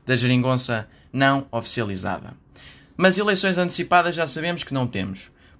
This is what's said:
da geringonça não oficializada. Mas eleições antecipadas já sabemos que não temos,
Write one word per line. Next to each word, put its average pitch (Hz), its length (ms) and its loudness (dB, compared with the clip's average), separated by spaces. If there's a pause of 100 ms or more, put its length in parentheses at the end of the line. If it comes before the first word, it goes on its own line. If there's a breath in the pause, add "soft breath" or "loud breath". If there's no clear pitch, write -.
da 127 120 2
geringonça 123 720 0 (220 soft breath)
não 139 420 2
oficializada. 98 800 -6 (640 loud breath)
Mas 185 200 4
eleições 196 400 2
antecipadas 175 560 2
já 160 140 -2
sabemos 170 380 -4
que - 80 -8
não 131 120 0
temos, 95 460 -6 (280 soft breath)